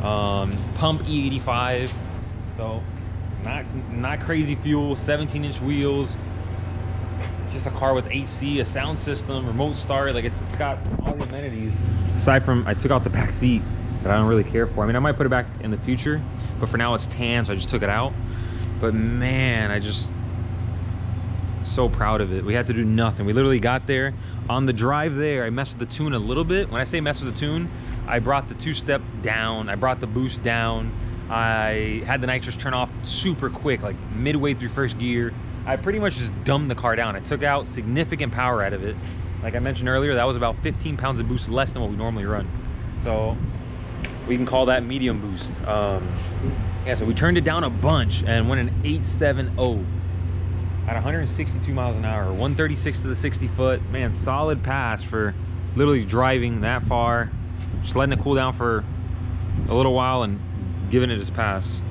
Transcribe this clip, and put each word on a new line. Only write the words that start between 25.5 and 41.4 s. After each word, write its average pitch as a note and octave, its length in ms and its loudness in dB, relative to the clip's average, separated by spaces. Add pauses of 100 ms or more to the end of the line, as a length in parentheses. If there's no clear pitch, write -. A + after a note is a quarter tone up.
messed B2+ 260 -4
with A#2+ 100 -6
the - 80 -10
tune D3+ 180 -2
a B2 40 0
little A#2+ 260 0
bit. F3+ 280 0
When A#2 100 0
I - 20 2
say E3 180 -2
mess D3 200 -2
with B2+ 140 -4
the - 40 -6
tune, D3+ 300 -2 (380)
I A#2+ 100 2
brought C3 300 2
the - 80 -8
two-step C#3+ 440 -2 (220)
down. A2 480 -2
I G2+ 60 -2
brought B2+ 240 0
the B2+ 80 -6
boost B2 340 -2
down. A2+ 500 0 (380)
I A2 760 0
had C#3 120 0
the B2 60 -2
nitrous B2+ 300 -2
turn C3 180 -4
off B2+ 180 0 (140)
super C#3 460 -2
quick, B2+ 320 -2
like, G2 120 -4 (200)
midway C#3+ 400 2
through A#2 140 -4
first A#2 280 0
gear. A#2+ 360 0 (340)
I C3+ 80 2
pretty G3 240 0
much G3+ 160 2
just - 180 -4 (120)
dumbed C#3+ 260 2
the A#2 40 0
car A#2 200 2
down. A2+ 200 0
I F#2+ 40 -4
took C3+ 240 -2
out C#3+ 240 2
significant C3 680 -2
power B2 300 2
out G2 100 0
of F#2+ 100 -4
it. G#2+ 120 -2 (480)
Like A2+ 100 -4
I A#2+ 60 0
mentioned B2+ 280 0
earlier, C3+ 280 4
that A#2+ 100 4
was C3 100 2
about A#2 280 2
fifteen D3+ 340 -2
pounds C3 220 0
of A2+ 80 0
boost B2 200 0